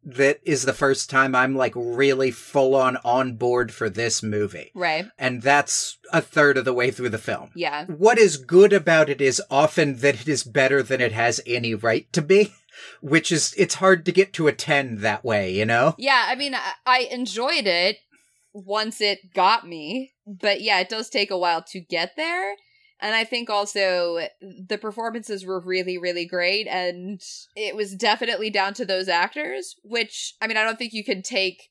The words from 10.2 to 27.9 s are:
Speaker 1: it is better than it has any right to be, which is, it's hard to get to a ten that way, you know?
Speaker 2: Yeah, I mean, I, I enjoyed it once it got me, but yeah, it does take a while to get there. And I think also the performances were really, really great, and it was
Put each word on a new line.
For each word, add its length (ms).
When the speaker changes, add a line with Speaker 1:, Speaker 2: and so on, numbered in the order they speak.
Speaker 1:
it 60
is 160
better 400
than 180
it 100
has 360
any 260
right 400
to 80
be, 320
which 300
is, 260
it's 180
hard 300
to 60
get 220
to 140
a 60
ten 440
that 280
way, 260
you 140
know? 320
Speaker 2:
Yeah, 300
I 80
mean, 180
I, 200
I 140
enjoyed 540
it 320
once 480
it 320
got 340
me, 460
but 340
yeah, 200
it 80
does 200
take 220
a 60
while 320
to 100
get 360
there. 380
And 120
I 120
think 240
also 720
the 360
performances 680
were 140
really, 380
really 280
great, 400
and 560
it 220
was 180